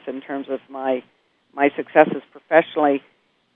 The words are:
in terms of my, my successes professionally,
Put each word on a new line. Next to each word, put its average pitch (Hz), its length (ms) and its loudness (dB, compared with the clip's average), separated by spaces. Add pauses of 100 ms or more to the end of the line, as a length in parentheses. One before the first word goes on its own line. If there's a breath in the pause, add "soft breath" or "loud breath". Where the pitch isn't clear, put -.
in 135 140 -10
terms 139 300 -10
of 131 180 -8
my, 131 340 -4 (520)
my 143 220 2
successes 151 540 2
professionally, 151 720 0 (540)